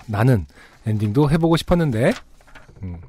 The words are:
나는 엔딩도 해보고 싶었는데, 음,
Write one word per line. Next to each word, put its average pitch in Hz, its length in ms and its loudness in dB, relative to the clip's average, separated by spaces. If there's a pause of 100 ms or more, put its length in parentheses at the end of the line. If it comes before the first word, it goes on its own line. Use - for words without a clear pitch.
나는 110 400 0 (400)
엔딩도 107 460 0
해보고 165 260 2
싶었는데, 160 560 0 (680)
음, 87 140 -12 (120)